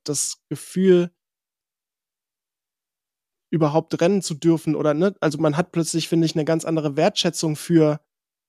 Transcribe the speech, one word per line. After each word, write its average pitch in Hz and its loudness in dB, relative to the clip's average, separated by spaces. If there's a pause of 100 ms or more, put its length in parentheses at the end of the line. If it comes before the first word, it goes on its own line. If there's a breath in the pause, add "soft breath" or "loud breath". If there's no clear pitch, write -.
das - -6
Gefühl, 175 2 (2500)
überhaupt 156 0
rennen 190 2
zu 165 -8
dürfen 156 0
oder, 147 0
ne? 185 0
Also 151 -2
man 151 0
hat 175 -2
plötzlich, 165 -2
finde 165 2
ich, 156 -2
eine 156 -2
ganz 165 0
andere 151 -2
Wertschätzung 160 0
für 151 2 (500)